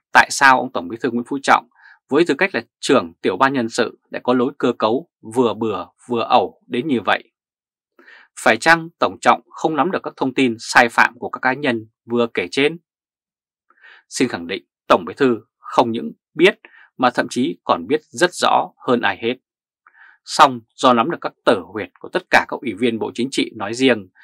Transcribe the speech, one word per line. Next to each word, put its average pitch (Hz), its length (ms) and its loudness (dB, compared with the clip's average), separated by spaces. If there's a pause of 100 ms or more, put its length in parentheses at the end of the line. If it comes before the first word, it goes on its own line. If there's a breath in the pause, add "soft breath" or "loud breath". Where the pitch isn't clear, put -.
(120)
tại 120 180 6
sao 131 300 4
ông 127 120 -8
Tổng 85 160 -8
Bí 110 120 -10
thư 131 100 -2
Nguyễn 120 180 -4
Phú 139 140 -6
Trọng - 260 0 (400 soft breath)
với 156 160 2
tư 156 100 0
cách 185 200 -2
là 117 100 -4 (160)
trưởng 107 320 0 (100)
tiểu 95 140 -2
ban 135 160 2
nhân 123 160 -2
sự - 300 -4 (120)
lại - 140 -12
có 123 100 0
lối 123 240 0
cơ 127 200 -2
cấu 117 300 -2 (260)
vừa 117 200 2
bừa 104 320 -6 (220)
vừa 120 140 -4
ẩu 101 440 0
đến 123 200 -6
như 131 140 0
vậy? - 320 -4 (1080 soft breath)
Phải 113 160 2
chăng 165 320 2 (100)
Tổng 95 220 -2
Trọng 120 200 2 (100)
không 160 260 -4
nắm 147 140 0
được 151 120 -4
các 147 140 -12
thông 131 180 -4
tin 127 240 0
sai - 300 2
phạm 113 300 0
của 101 120 -10
các - 120 -10
cá 131 100 0
nhân 131 340 -4 (240)
vừa 120 240 0
kể 92 160 -4
trên? 151 280 -2 (1300 soft breath)
Xin - 200 -2
khẳng 87 180 -10
định, - 180 -10 (240)
Tổng 120 160 4
Bí - 120 -12
thư 123 240 2 (180)
không 123 340 0
những 127 200 -8 (220)
biết 180 260 4 (380 soft breath)
mà 127 120 2
thậm 117 200 -2
chí 139 340 -4
còn 87 220 -2
biết 123 180 -2
rất 165 300 0
rõ - 380 0 (140)
hơn 123 140 0
ai 98 220 -2
hết. 117 120 -4 (880 soft breath)
Song 135 360 2 (140)
do 131 180 4
nắm 120 180 2
được - 100 -6
các - 120 -8 (120)
tở 110 160 2 (120)
huyệt 104 260 -10
của - 100 -18
tất - 220 -6
cả - 180 6
các - 120 -8
ủy 113 180 -8
viên 113 200 -2
Bộ 107 160 -6
Chính 117 160 -4
trị - 260 -4
nói 107 180 -8
riêng 120 340 2 (160 soft breath)